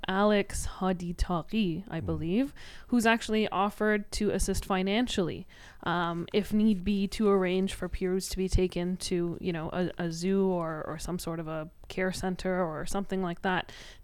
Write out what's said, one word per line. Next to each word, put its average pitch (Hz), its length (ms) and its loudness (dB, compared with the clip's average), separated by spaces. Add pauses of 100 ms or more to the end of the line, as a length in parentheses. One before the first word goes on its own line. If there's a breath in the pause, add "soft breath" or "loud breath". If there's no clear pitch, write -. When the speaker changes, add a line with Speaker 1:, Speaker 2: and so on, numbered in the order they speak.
Speaker 1:
Alex 202 600 4 (120)
Haditaqi, 180 1120 0
I 165 120 -6
Speaker 2:
Mm. - 40 -6
Speaker 1:
believe, 165 480 0 (340 loud breath)
who's 240 180 4
actually 220 440 4
offered 208 640 0
to 208 180 2
assist 190 340 2
financially, 196 840 0 (360 soft breath)
um, 170 500 -2
if 202 200 0
need 214 300 4
be, 196 260 2
to 214 200 2
arrange 190 440 4
for 180 160 -6
Piruz 185 420 -2
to - 60 -2
be 190 120 0
taken 180 480 2
to, 170 440 -2
you - 120 -2
know, 160 200 -6
a, 180 240 0
a 170 140 -2
zoo 190 360 2
or, 160 400 -2
or 151 120 -6
some 175 200 -4
sort 165 200 -6
of 160 80 -8
a 160 220 -6 (180)
care 185 240 -2
center 185 520 -2
or 156 220 -4
something 190 360 -2
like 175 200 -4
that 185 300 0 (320 loud breath)